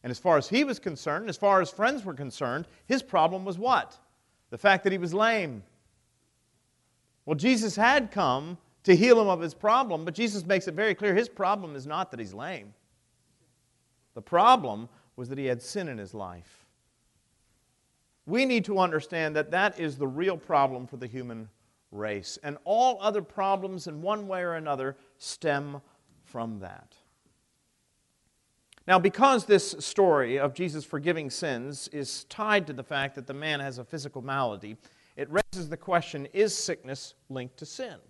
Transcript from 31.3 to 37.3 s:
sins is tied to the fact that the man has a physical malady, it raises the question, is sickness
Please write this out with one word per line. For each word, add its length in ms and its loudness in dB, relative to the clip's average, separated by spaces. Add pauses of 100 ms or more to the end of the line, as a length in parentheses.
sins 580 -6
is 360 -8
tied 420 0
to 80 -10
the 80 -10
fact 320 -4
that 120 -14
the 60 -12
man 280 -4
has 180 -6
a 60 -12
physical 360 -10
malady, 560 -4 (400)
it 140 -6
raises 400 -4
the 60 -8
question, 580 -4
is 200 2
sickness 600 -8 (160)